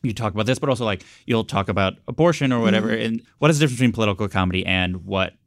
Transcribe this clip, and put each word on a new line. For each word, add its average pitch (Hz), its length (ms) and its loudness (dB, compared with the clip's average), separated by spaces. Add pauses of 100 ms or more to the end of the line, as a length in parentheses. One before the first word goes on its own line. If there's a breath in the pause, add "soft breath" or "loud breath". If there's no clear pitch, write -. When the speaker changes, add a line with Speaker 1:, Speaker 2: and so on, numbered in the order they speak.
Speaker 1:
you 120 100 -2
talk 104 220 -4
about 107 120 -2
this, 127 120 0
but 147 100 -2
also, 123 160 0
like, 101 200 -4 (220 loud breath)
you'll 113 180 0
talk 101 240 -2
about 95 260 0 (140)
abortion 147 440 0
or 120 80 0
whatever. 110 280 2
Speaker 2:
Mm-hmm. 113 180 -2
Speaker 1:
And 113 160 -4 (160 soft breath)
what 151 140 4
is 147 80 4
the 156 40 4
difference 123 140 -2
between 123 140 4
political 104 340 0
comedy 92 400 0
and 92 380 -2
what 95 300 -2 (120)